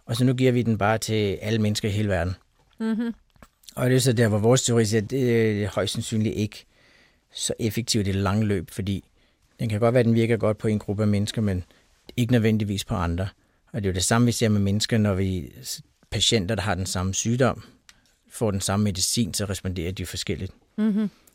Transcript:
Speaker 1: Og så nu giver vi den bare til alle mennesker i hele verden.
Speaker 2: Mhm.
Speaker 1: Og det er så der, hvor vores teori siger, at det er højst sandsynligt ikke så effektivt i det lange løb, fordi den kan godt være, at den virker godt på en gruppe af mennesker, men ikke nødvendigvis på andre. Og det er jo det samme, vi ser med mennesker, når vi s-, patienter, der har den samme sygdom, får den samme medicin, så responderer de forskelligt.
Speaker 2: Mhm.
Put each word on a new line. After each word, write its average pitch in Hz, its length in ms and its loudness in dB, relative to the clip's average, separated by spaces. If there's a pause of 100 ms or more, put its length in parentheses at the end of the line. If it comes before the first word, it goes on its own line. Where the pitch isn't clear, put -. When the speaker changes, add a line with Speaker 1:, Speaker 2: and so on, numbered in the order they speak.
Speaker 1:
Og 117 80 -4
så 123 80 0
nu 127 100 4
giver 127 180 4
vi 120 100 2
den 110 160 0
bare 107 200 2
til 107 440 -2
alle 110 160 -2
mennesker 107 300 0
i 98 40 -2
hele 104 160 0
verden. 92 260 -2 (460)
Speaker 2:
Mhm. 226 320 -4 (640)
Speaker 1:
Og 127 140 0
det 127 60 4
er 131 40 4
så 123 120 2
der, 113 160 2
hvor 107 100 2
vores 117 240 4
teori 117 220 2
siger, 110 180 0
at 104 80 -8
det 117 540 2
er 98 40 -2
højst 101 240 -2
sandsynligt 110 440 -2
ikke - 280 -6 (680)
så - 260 -6
effektivt 110 500 -2
i 98 40 -2
det 98 80 0
lange 101 260 2
løb, 98 240 -2
fordi 98 340 -4 (560)
den 120 80 -4
kan 104 120 -2
godt 117 140 4
være, 127 60 6
at 113 60 4
den 117 80 4
virker 113 220 4
godt 107 220 0
på 117 100 -4
en 107 100 2
gruppe 104 240 -4
af 107 60 2
mennesker, 104 340 0
men 95 220 0 (520)
ikke 120 160 0
nødvendigvis 107 520 2
på - 100 -6
andre. 90 340 -2 (440)
Og 110 100 -4
det 98 60 0
er 92 40 0
jo - 20 0
det 87 100 -2
samme, 120 220 4
vi 117 60 2
ser 113 160 0
med 104 120 2
mennesker, 101 380 0
når 104 160 4
vi 92 380 -2 (100)
s-, - 180 -10 (300)
patienter, 107 440 2
der 101 80 -4
har 104 120 0
den 92 120 -4
samme 95 280 -2
sygdom, 120 480 0 (680)
får 110 200 -2
den 98 100 -2
samme 101 240 0
medicin, 95 500 -2
så 104 100 -4
responderer 92 480 -6
de 90 140 -8
forskelligt. - 460 -6 (260)
Speaker 2:
Mhm. 214 320 0 (240)